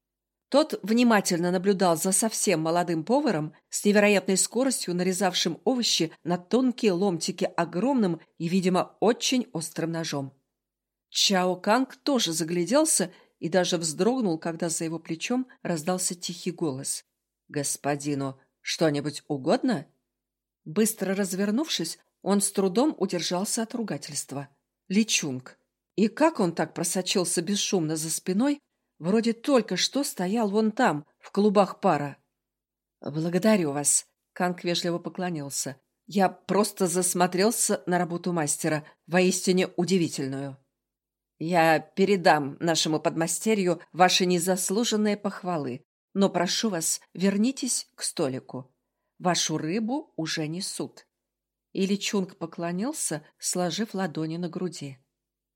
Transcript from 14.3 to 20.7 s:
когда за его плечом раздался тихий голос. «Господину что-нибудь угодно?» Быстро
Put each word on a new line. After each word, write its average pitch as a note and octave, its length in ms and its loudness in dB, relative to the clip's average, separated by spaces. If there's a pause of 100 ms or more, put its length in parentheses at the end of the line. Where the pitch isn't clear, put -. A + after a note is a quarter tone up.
когда E3 320 -4
за D#3+ 140 -4
его E3 140 -6
плечом A#3+ 500 -4 (140)
раздался F3+ 520 -2
тихий F3 360 -8
голос. D3 540 -6 (440)
«Господину C#3 920 -4 (220)
что-нибудь C#3+ 680 -2
угодно?» D3+ 580 0 (800)
Быстро F#3+ 500 -2